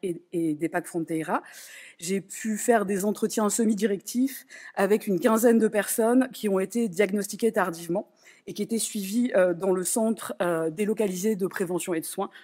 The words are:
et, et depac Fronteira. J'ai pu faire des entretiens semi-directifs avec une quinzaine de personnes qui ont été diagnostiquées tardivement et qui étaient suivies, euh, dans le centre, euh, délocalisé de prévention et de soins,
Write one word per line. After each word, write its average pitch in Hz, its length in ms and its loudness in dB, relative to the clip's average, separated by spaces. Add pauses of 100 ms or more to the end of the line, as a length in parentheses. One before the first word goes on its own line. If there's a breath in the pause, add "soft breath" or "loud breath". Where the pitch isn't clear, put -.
et, 175 200 -4 (100)
et 165 220 0
depac 165 340 -4
Fronteira. 165 560 -4 (560 loud breath)
J'ai 185 200 -2
pu 214 380 -6
faire 226 260 4
des 190 200 -2
entretiens 214 440 0
semi-directifs 220 960 0 (300 loud breath)
avec 202 320 2
une 190 140 0
quinzaine 226 400 6
de 214 80 4
personnes 233 640 2
qui - 160 -4
ont 196 100 2
été 214 300 -2
diagnostiquées 196 640 0
tardivement 175 580 -2 (380 soft breath)
et 185 60 -10
qui 208 80 -4
étaient 226 140 -2
suivies, 214 600 -2
euh, 185 180 6
dans 185 160 0
le 185 140 2
centre, 220 580 -2
euh, 165 260 0
délocalisé 202 680 0
de 185 100 -2
prévention 180 480 -2
et 165 60 -2
de 151 60 -8
soins, - 240 -6 (140 loud breath)